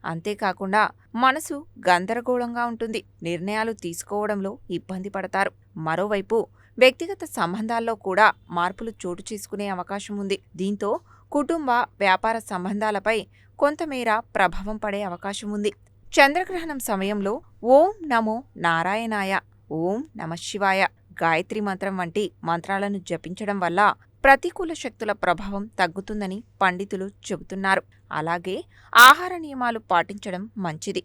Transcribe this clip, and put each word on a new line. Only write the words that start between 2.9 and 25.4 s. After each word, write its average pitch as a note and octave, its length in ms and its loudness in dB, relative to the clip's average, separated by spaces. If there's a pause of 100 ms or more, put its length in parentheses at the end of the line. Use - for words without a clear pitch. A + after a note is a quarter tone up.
నిర్ణయాలు G3+ 500 -2
తీసుకోవడంలో G3+ 840 -4 (120)
ఇబ్బంది F#3+ 380 -8
పడతారు. F#3+ 440 -2 (240)
మరోవైపు F#3+ 720 0 (320)
వ్యక్తిగత E4 460 2
సంబంధాల్లో A3+ 720 -4
కూడా G3+ 380 4 (180)
మార్పులు F#3 420 -4 (140)
చోటు F3 260 -6
చేసుకునే G3+ 360 -8
అవకాశం G3+ 500 -6
ఉంది. G3 220 -2 (160)
దీంతో G3+ 440 -2 (320)
కుటుంబ, D4 380 0
వ్యాపార A3+ 680 0
సంబంధాలపై G#3 880 -2 (320)
కొంతమేర C4+ 600 0
ప్రభావం G3+ 580 -2
పడే G#3 260 -4
అవకాశం G3+ 480 -8
ఉంది. G#3 220 -2 (400)
చంద్రగ్రహణం E4 680 2
సమయంలో G3+ 640 -2 (240)
"ఓం D#4+ 440 6
నమో A3+ 360 0 (120)
నారాయణాయ", F#3+ 840 0 (320)
"ఓం F3+ 340 -2 (120)
నమః E3 200 -8
శివాయ", F#3+ 500 0 (360)
గాయత్రి E3+ 380 0
మంత్రం G3 360 -4
వంటి F3+ 340 -4 (140)
మంత్రాలను G3 540 -2
జపించడం F#3 600 -6
వల్ల F3+ 340 2 (300)
ప్రతికూల D#4+ 480 4
శక్తుల A3+ 400 -8
ప్రభావం G3 540 -2